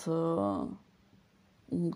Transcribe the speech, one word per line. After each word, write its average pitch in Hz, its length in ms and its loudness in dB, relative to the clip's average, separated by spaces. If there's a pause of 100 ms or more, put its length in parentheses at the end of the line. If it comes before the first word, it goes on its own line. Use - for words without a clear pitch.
э, 165 600 2 (1040)
м, 170 260 0